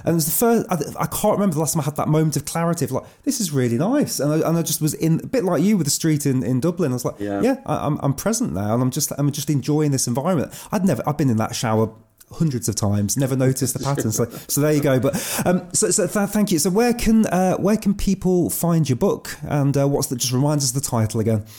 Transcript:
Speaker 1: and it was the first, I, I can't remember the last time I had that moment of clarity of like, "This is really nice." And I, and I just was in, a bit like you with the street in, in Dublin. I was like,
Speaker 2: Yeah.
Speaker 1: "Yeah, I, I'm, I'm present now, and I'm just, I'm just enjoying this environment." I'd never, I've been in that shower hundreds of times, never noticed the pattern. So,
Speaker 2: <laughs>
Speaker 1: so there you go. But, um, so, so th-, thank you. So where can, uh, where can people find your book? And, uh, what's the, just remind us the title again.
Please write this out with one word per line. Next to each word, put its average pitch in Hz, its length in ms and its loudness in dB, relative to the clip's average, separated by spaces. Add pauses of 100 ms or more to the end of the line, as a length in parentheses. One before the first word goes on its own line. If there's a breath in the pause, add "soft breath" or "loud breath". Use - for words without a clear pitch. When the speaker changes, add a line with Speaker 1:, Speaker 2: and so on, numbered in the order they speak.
Speaker 1:
and 165 60 2
it - 20 2
was 170 100 0
the 160 60 -4
first, 233 400 2
I, 180 60 0 (220)
I - 80 -2
can't - 280 0
remember 196 180 2
the 147 80 -2
last 165 140 -2
time 160 80 0
I - 20 -4
had 147 120 -4
that - 120 -2
moment 156 280 2
of 143 100 -4
clarity 165 400 -2
of 113 60 -4
like, 127 120 -4 (200 loud breath)
"This 262 180 -2
is 165 100 -4
really 123 240 2
nice." 226 440 0
And 147 120 0
I, 156 160 0
and 165 80 2
I 170 60 2
just - 180 -4
was 151 140 0
in, 160 280 0
a - 40 -10
bit 160 180 -2
like 175 180 2
you 208 140 4
with 160 100 0
the 143 40 -2
street 151 340 0
in, 131 180 2
in 123 180 0
Dublin. 160 320 0
I - 20 -2
was 123 100 -6
like, - 140 -4
Speaker 2:
Yeah. 101 240 -2
Speaker 1:
"Yeah, 262 140 2 (100)
I, - 200 -2
I'm, 147 160 -2
I'm 139 120 2
present 214 400 -2
now, 101 180 -2
and 120 100 2
I'm 131 80 2
just, - 280 -4
I'm 143 140 2
just 147 180 -4
enjoying 151 400 2
this 135 180 0
environment." 139 420 0 (220 loud breath)
I'd 196 140 0
never, 220 200 2
I've 147 120 -2
been 147 100 2
in 113 80 2
that 110 180 -2
shower 110 360 0 (400)
hundreds 135 380 -2
of 110 60 -2
times, 104 420 0
never 135 180 0
noticed 131 380 0
the - 100 -6
pattern. 139 300 -2
So, 117 140 0 (120)
Speaker 2:
<laughs> - 100 -18
Speaker 1:
so 139 120 0
there 151 140 2
you 143 80 2
go. 131 180 4
But, 123 140 0 (320 loud breath)
um, 180 260 0
so, - 180 0
so 180 160 0
th-, 202 220 -2
thank 208 240 2
you. 165 60 2
So 170 100 0
where 226 240 2
can, 220 320 4
uh, 185 320 2
where 208 220 0
can 208 160 0
people 185 560 0
find 165 360 2
your 127 100 0
book? - 380 -2 (140)
And, 139 300 0
uh, 139 100 2
what's 139 200 0
the, 131 80 -4
just 120 180 -4
remind 147 260 2
us 131 120 -2
the 135 100 -2
title 113 380 0
again. 107 260 0 (120 loud breath)